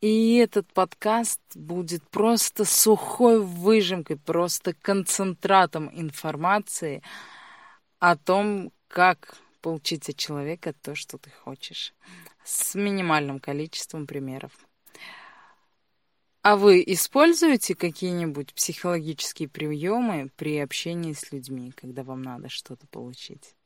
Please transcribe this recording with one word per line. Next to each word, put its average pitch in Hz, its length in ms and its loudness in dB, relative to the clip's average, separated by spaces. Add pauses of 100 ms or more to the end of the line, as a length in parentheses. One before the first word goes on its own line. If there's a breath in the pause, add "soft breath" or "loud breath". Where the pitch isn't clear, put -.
И 220 360 4
этот 220 360 2
подкаст 214 680 0 (160)
будет 170 540 -8
просто 220 540 2
сухой 226 760 4
выжимкой, 180 800 2
просто 170 540 -2
концентратом 190 1200 2
информации 160 1080 -4 (960 loud breath)
о 175 160 6
том, 190 560 0 (160)
как - 500 2 (240)
получить 165 480 -6
от 147 80 -8
человека 151 640 -8
то, 143 140 -12
что - 240 -14
ты - 120 -20
хочешь, - 600 -14 (520 loud breath)
с - 320 -6
минимальным 170 640 0
количеством 151 680 -8
примеров. 139 460 -12 (1900 loud breath)
А 208 140 6
вы 196 280 8
используете 285 880 2
какие-нибудь 170 800 -6
психологические 160 960 -6
приемы 156 880 -4
при 151 220 -4
общении 165 560 -6
с - 180 -14
людьми, 127 400 -12
когда 127 320 -14
вам 131 160 -12
надо 127 300 -14
что-то - 380 -16
получить? - 760 -18